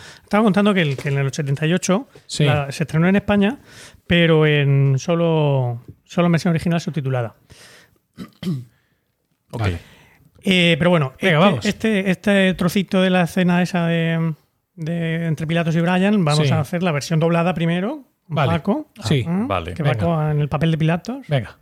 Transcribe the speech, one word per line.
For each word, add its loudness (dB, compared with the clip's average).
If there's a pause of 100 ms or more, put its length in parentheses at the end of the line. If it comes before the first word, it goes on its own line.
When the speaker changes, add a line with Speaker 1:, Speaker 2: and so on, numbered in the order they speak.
(240)
Speaker 1:
Estaba 0
contando 2
que, 2
el, -2
que -6
en 0
el -2
setenta -4
y 0
ocho -2 (180)
Speaker 2:
Sí. -2
Speaker 1:
la, 0
se -8
estrenó 0
en 4
España, 0 (480)
pero 4
en 2
solo, 0 (240)
solo 0
en 4
versión 0
original 0
subtitulada. -4 (2250)
Speaker 3:
Ok. -8
Speaker 2:
Vale. -2 (720)
Speaker 1:
Eh, 4
pero 2
bueno, 0
Speaker 2:
Venga, 2
Speaker 1:
este, -
Speaker 2:
vamos. 2
Speaker 1:
este, -2
este 2
trocito 0
de 2
la 2
escena 0
esa -2
de, 0 (420)
de -4
entre -2
Pilatos 0
y 2
Brian, 2
vamos 2
Speaker 2:
Sí. 2
Speaker 1:
a 2
hacer -4
la 0
versión -2
doblada 2
primero, -2 (220)
con -6
Speaker 2:
Vale. 2
Speaker 1:
Paco. -2 (160)
Speaker 2:
Sí. 0
Speaker 1:
¿Mm? -2
Speaker 3:
Vale. -4
Speaker 1:
Que -6
Speaker 2:
Venga. 0
Speaker 1:
Paco 0
en 0
el -2
papel 0
de -2
Pilatos. -4
Speaker 2:
Venga. -4